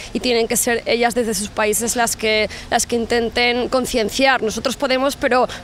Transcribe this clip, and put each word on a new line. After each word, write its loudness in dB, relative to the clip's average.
y -2
tienen 2
que 0
ser 0
ellas 2
desde 0
sus -4
países 0
las 0
que, 2
las 2
que -2
intenten 0
concienciar. 0
Nosotros -2
podemos, 0
pero, 2